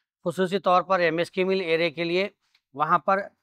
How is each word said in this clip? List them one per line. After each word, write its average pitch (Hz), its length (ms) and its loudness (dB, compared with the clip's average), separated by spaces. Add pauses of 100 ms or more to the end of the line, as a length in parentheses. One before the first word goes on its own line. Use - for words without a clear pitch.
(240)
खुसूसी 180 340 -2
तौर 180 240 2
पर 185 180 0
एमएसके 170 440 0
मिल 190 180 0
एरिया 165 260 0
के 156 160 -6
लिए 180 260 -2 (460)
वहाँ 156 220 2
पर 196 440 -2